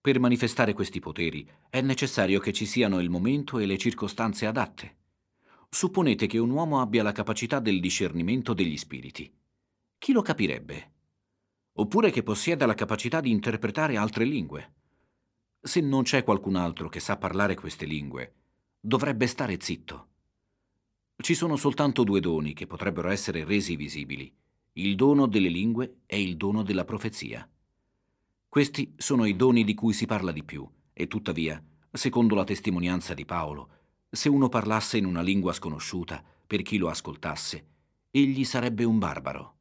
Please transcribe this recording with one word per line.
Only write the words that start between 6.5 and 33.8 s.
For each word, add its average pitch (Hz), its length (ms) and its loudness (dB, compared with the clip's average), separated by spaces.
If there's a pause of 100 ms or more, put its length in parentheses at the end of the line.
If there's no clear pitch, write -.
uomo 147 300 0
abbia 113 220 2
la 107 80 2
capacità 110 480 -2
del 107 220 2
discernimento 92 760 0
degli 85 220 0
spiriti. - 560 -14 (680)
Chi - 140 0
lo 247 100 6
capirebbe? 71 720 -2 (800)
Oppure 175 380 4
che 120 120 0
possieda 135 440 0
la 110 80 4
capacità 110 460 -2
di 135 100 0
interpretare 113 680 0
altre 107 280 0
lingue. 87 500 -4 (880)
Se - 200 0
non 135 220 2
c'è 123 200 2
qualcun 98 320 0
altro 85 340 -2
che 82 120 -10
sa 101 160 -2
parlare 95 400 -2
queste 80 300 -10
lingue, 69 480 -8 (440)
dovrebbe 123 480 0
stare 117 320 -2
zitto. - 500 -8 (1080)
Ci - 180 0
sono 156 220 0
soltanto 139 480 2
due 98 160 4
doni 78 320 -2
che - 140 -10
potrebbero 85 420 -4
essere 92 360 -2
resi 95 300 0
visibili, 71 580 -10 (420)
il 98 200 0
dono 139 320 6
delle 101 220 4
lingue 110 560 -2
e 104 160 -4
il 90 160 -2
dono 101 260 0
della 95 220 -2
profezia. 101 640 -8 (1000)
Questi 143 500 0
sono 123 280 2
i 104 100 4
doni 117 300 6
di 104 100 2
cui 110 180 2
si 104 140 0
parla 95 240 -2
di 76 140 -8
più, 73 240 -12 (240)
e - 160 -4
tuttavia, 80 520 -4 (300)
secondo 117 460 2
la 95 80 2
testimonianza 90 720 -2
di 78 100 -8
Paolo, 76 460 -6 (400)